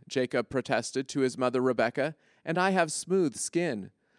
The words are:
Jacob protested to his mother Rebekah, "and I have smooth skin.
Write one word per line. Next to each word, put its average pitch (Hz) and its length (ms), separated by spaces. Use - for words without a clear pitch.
Jacob 127 420
protested 131 600
to 147 100
his 127 180
mother 127 240
Rebekah, 127 540
"and 165 120
I 185 120
have 180 200
smooth 170 460
skin. 131 560